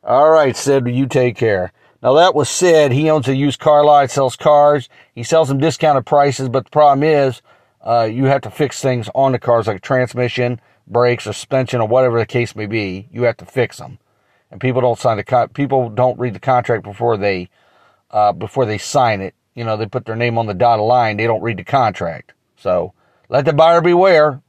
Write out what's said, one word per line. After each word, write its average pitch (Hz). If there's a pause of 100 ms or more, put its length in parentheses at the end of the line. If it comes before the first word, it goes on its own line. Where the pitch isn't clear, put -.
All 139
right, 147
Sid, 139
you 127
take 123
care. 98 (280)
Now, 127
that 175
was 139
Sid. 156
He 151
owns 151
a 135
used 139
car 147
lot, 143
sells 135
cars. 147 (260)
He 120
sells 160
them 139
discounted 147
prices, 143
but 123
the -
problem 143
is, 143 (400)
uh, 113
you 120
have 139
to 113
fix 135
things 123
on 135
the 120
cars, 117
like 101
transmission, 123 (260)
brakes, 120
or 104
suspension, 131
or 110
whatever 127
the 110
case 120
may 107
be. 101
You 117
have 117
to 87
fix -
'em. - (500)
And 92
people 127
don't 120
sign 113
the 101
con-, 120
people 131
don't 123
read 120
the -
contract 123
before 110
they, 95 (600)
uh, 104
before 113
they 107
sign 117
it. 95 (200)
You 120
know, 110
they 110
put 107
their 113
name 117
on 113
the 101
dotted 117
line. 113
They 110
don't 107
read 113
the 90
contract. 92 (220)
So, 90 (360)
let 135
the 160
buyer 165
beware. 170